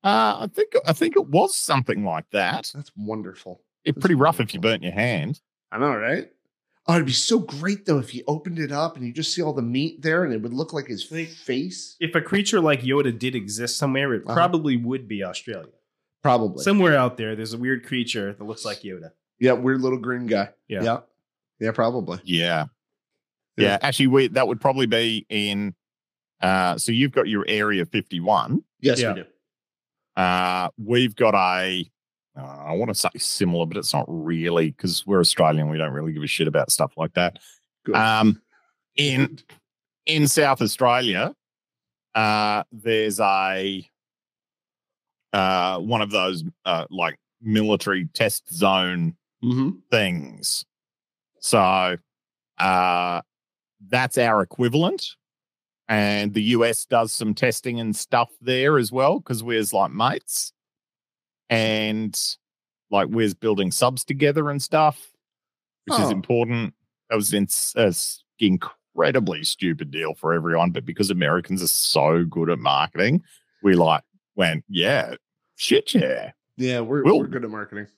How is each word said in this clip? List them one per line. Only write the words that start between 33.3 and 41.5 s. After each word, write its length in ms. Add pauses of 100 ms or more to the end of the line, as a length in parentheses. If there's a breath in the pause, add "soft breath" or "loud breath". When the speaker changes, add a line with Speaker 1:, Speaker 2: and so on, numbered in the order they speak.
Speaker 1:
but 100
it's 180
not 140
really, 640
'cause 340
we're 140
Australian, 500
we 80
don't 140
really 220
give 100
a 40
shit 200
about 240
stuff 240
like 200
that. 240 (440 loud breath)
Speaker 2:
Good. 120
Speaker 1:
Um, 460 (540)
in, 320
Speaker 2:
Good. 160 (600)
Speaker 1:
in 240
South 320
Australia, 720 (800)